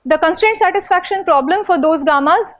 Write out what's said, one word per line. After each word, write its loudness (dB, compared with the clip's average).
the 0
constraint 0
satisfaction -2
problem 0
for 0
those 0
gammas 0